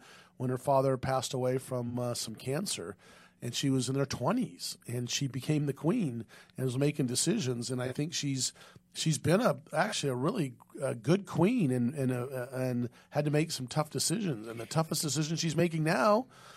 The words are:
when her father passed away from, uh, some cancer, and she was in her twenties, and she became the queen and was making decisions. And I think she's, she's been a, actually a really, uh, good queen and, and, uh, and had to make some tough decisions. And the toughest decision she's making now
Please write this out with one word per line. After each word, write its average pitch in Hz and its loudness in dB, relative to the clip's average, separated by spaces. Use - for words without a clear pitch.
when 127 -2
her 127 0
father 135 4
passed 131 -2
away 127 0
from, 123 -4
uh, 120 -2
some 113 -8
cancer, 131 -6
and 123 -6
she 139 0
was 131 2
in 135 0
her 139 2
twenties, - -2
and 120 -4
she - 0
became 147 0
the 139 0
queen 147 -2
and 131 -2
was 123 0
making 147 2
decisions. 123 0
And 127 -2
I 127 -4
think 147 -4
she's, 135 -2
she's 156 2
been 170 4
a, 170 2
actually 151 0
a 123 0
really, 143 0
uh, 131 0
good 156 2
queen 175 4
and, 123 2
and, 131 0
uh, 127 -4
and 123 -2
had 147 0
to 147 0
make 151 2
some 131 -6
tough 151 -2
decisions. 147 -2
And 113 -8
the 117 -8
toughest 160 0
decision 156 0
she's 160 0
making 165 2
now 208 4